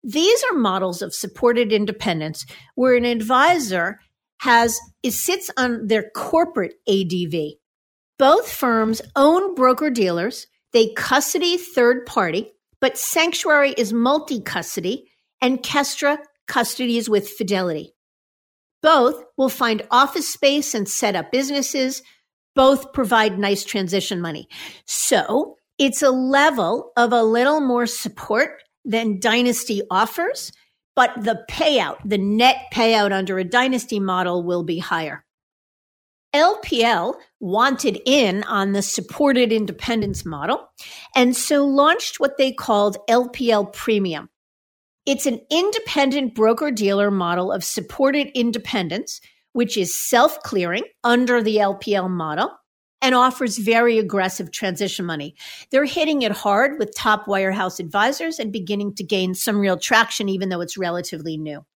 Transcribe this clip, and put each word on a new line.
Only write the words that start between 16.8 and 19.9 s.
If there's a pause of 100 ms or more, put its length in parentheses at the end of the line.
is
with
Fidelity. (920)
Both (120)
will
find